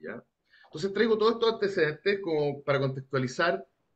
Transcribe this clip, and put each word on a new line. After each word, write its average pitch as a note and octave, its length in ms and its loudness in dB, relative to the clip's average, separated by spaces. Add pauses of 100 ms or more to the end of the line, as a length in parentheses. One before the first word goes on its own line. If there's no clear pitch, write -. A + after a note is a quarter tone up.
¿ya? F#2+ 220 -12 (420)
Entonces F3+ 260 -6
traigo A3+ 260 2
todos A3+ 160 4
estos A3+ 200 0
antecedentes G3 680 0
como D3 420 -2
para C3+ 180 0
contextualizar C3+ 840 -2 (300)